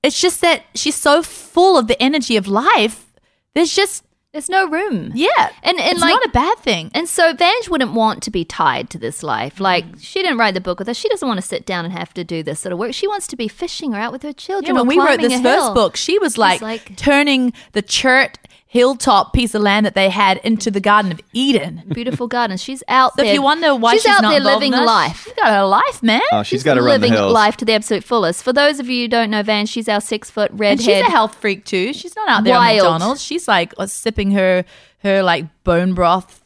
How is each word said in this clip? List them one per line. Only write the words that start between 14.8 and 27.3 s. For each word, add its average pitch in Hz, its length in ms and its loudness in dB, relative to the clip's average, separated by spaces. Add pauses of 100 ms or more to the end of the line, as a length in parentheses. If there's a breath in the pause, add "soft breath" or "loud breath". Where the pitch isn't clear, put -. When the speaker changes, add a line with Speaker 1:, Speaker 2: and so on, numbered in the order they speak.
Speaker 2:
or - 40 2
Speaker 1:
when - 20 2
we 302 100 2
wrote 320 220 4
Speaker 2:
climbing - 100 2
Speaker 1:
this 247 100 0
Speaker 2:
a 247 40 -2
Speaker 1:
first 277 220 4
Speaker 2:
hill. 214 100 -2
Speaker 1:
book, 208 200 2
she 370 220 -2
was 339 160 0
Speaker 2:
She's - 60 -6
Speaker 1:
like, 208 240 2
Speaker 2:
like 220 340 -10
Speaker 1:
turning 277 560 2 (200 loud breath)
the 214 100 -2
chert 262 560 0 (280 soft breath)
hilltop 247 640 2
piece 247 240 0
of 208 60 0
land 208 240 2
that - 100 -4
they 190 140 2
had 190 340 2
into 220 260 -2
the 196 120 -2
Garden 208 320 2
of 156 80 -12 (100)
Eden. 202 520 -2 (100)
Speaker 2:
Beautiful 240 340 -6
garden. 226 300 -4
She's 262 320 -12
out 262 260 4
Speaker 1:
So 277 60 0
Speaker 2:
there. 233 100 2
Speaker 1:
if - 40 4
you 285 60 0
wonder 302 320 2
why 233 200 2
Speaker 2:
She's 440 80 4
Speaker 1:
she's 440 100 4
Speaker 2:
out 403 120 6
Speaker 1:
not 214 80 4
Speaker 2:
there 285 80 4
Speaker 1:
involved - 240 2
Speaker 2:
living 262 100 0
Speaker 1:
in 254 60 2
us, 240 60 2
Speaker 2:
life. 175 380 0
Speaker 1:
she's 466 100 -18
got 233 200 2
her 196 100 4
life, 208 400 0
man. 226 160 2 (140)
Speaker 3:
Oh, 104 100 0
she's - 40 -8 (100)
Speaker 2:
She's - 60 -6
Speaker 3:
gotta 151 180 4
run 240 60 2 (120)
the 247 80 2
Speaker 2:
living 113 60 4
Speaker 3:
hills. 147 180 2